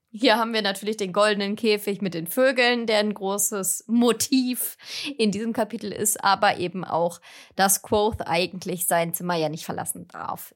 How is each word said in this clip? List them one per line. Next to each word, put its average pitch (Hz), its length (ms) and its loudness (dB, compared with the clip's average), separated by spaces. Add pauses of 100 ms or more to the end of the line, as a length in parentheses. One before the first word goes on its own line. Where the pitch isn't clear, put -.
(120)
Hier 220 240 4
haben 233 160 0
wir 220 80 0
natürlich 202 380 -2
den 190 160 -4
goldenen 202 420 2
Käfig 208 460 0
mit 190 100 -2
den 170 140 -6
Vögeln, 247 600 2
der 220 120 4
ein 214 160 0
großes 196 720 -2
Motiv 240 880 2 (400)
in 220 140 2
diesem 214 240 -4
Kapitel 214 360 -4
ist, - 320 -4
aber 196 360 4
eben 180 260 -4
auch, 170 360 -2 (360)
dass 190 240 2
Quoth 214 460 0
eigentlich 175 600 -2
sein 170 260 2
Zimmer 175 220 -2
ja 156 120 0
nicht 156 160 -6
verlassen - 440 -8
darf, - 480 -10